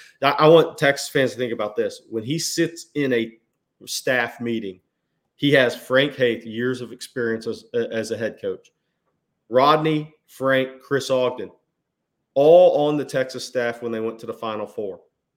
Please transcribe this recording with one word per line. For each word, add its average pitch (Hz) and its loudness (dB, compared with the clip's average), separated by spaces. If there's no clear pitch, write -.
I, 139 4
I 151 4
want 165 6
Texas 139 -2
fans 131 -2
to - -12
think 120 -4
about 107 -6
this. 104 -4
When 110 -8
he 147 -6
sits 165 -4
in 139 -2
a 113 -4
staff 123 -2
meeting, 104 -6
he 143 0
has 127 4
Frank 135 0
Haith, 120 0
years 120 -6
of 113 -12
experience 113 -6
as, 110 -8
as 117 -4
a 107 -4
head 107 -6
coach, 95 -8
Rodney, 151 2
Frank, 131 -2
Chris 135 -2
Ogden, 123 -2
all 156 6
on 151 0
the 139 -4
Texas 131 -6
staff 120 -4
when 117 -6
they 110 -6
went 110 -6
to 117 -14
the 110 -10
Final 107 -8
Four. 98 -10